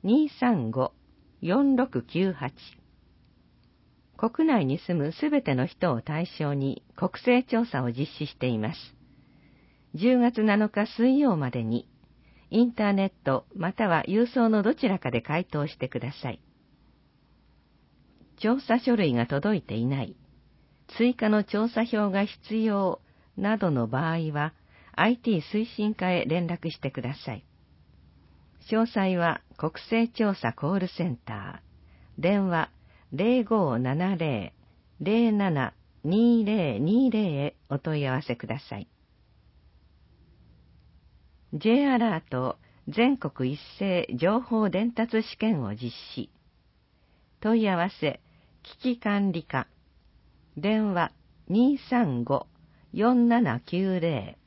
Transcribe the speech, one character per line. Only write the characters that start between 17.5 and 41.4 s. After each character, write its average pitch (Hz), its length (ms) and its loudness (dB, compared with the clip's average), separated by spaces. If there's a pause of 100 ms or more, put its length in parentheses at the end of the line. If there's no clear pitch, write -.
調 240 240 0
査 233 200 0
書 240 160 2
類 160 180 2
が 117 120 2
届 160 320 0
い - 40 -6
て - 140 -10
い 117 100 0
な 135 160 0
い、 - 140 -10 (800)
追 247 180 2
加 220 140 -2
の 214 160 2
調 214 240 -2
査 226 160 -2
票 208 260 0
が 196 140 0
必 - 320 -8
要 202 440 0 (360)
な 208 200 0
ど 196 140 0
の 120 160 2
場 160 260 -2
合 160 200 -2
は、 147 200 -4 (400)
ア 190 160 2
イ 240 80 2
テ - 160 -4
ィ 185 60 2
ー 151 40 -4
推 220 240 -4 (100)
進 214 180 -2
課 185 180 -2
へ 175 120 0
連 170 220 0
絡 170 240 -4
し - 100 -14
て 131 100 -4
く 127 120 -8
だ 131 120 -6
さ - 200 -12
い。 98 100 -16 (1300)
詳 226 160 2
細 190 300 0
は 170 240 0 (160)
国 160 160 -4 (180)
勢 226 180 2
調 208 260 0
査 117 180 -2
コ 151 200 -4
ー 196 60 0
ル 180 100 -2
セ - 160 -4
ン 123 120 -4
タ 98 460 -12 (560)
ー、 143 40 -6
電 196 260 2
話 165 220 0 (420)
零 226 320 2
五 175 340 2
七 156 380 0
零 135 360 -4 (480)
零 220 320 2
七 175 420 0 (300)
二 226 400 4
零 175 400 0
二 240 260 2
零 208 240 0
へ 139 220 -4 (120)
お 143 100 -2
問 156 220 -2
い 143 60 -2
合 131 60 -2
わ 139 100 -2
せ 120 140 -6
く - 100 -14
だ 110 220 -6
さ - 100 -12
い。 - 100 -14 (2750)